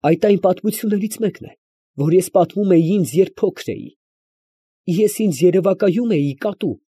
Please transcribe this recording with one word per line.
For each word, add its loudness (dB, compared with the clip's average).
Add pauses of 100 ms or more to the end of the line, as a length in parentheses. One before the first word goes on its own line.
Այդ 2
այն 2
պատմություններից -2
մեկն -6
է, -20 (440)
որ 0
ես 2
պատմում 2
էի 4
ինձ, 0
երբ 0
փոքր -4
էի։ -12 (1000)
Ես 0
ինձ -2
երևակայում 2
էի 0
կատու, -6 (240)